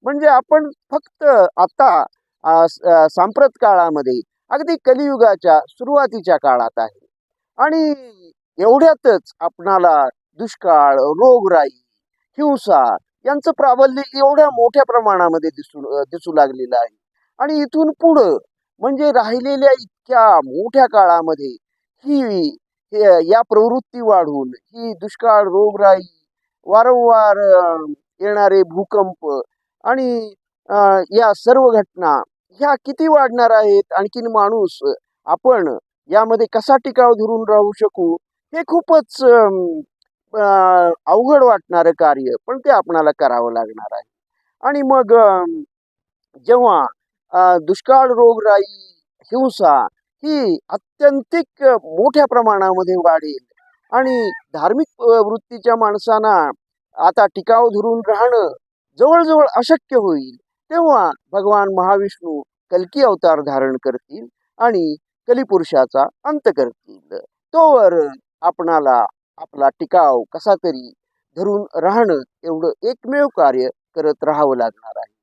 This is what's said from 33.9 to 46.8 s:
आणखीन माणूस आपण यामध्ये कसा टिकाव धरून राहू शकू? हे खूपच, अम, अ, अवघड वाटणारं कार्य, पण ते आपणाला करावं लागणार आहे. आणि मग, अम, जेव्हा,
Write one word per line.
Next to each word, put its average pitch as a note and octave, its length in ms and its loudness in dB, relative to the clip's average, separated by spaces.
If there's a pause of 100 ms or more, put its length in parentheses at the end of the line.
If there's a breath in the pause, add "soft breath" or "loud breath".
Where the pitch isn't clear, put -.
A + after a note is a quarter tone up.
आणखीन G#3 340 -6
माणूस G#3+ 520 -2 (460)
आपण F3+ 520 0 (300)
यामध्ये A3 460 0
कसा C4+ 240 0
टिकाव B3 360 0
धरून A3 400 -2
राहू G#3 220 2
शकू? F3+ 400 -2 (400)
हे D#4+ 60 -6
खूपच, D#4+ 600 -2
अम, G3 560 2 (540)
अ, G#3+ 100 -4 (600)
अवघड B3+ 380 2
वाटणारं E3+ 480 2
कार्य, C#3 440 -2 (120)
पण B3+ 120 -8
ते C#4 100 -4
आपणाला E3+ 500 0
करावं A#2+ 340 -2
लागणार A2 380 -10
आहे. A2 180 -14 (580)
आणि C#4+ 140 -2
मग, C4 320 2
अम, F#3 480 2 (840)
जेव्हा, A3+ 380 2 (460)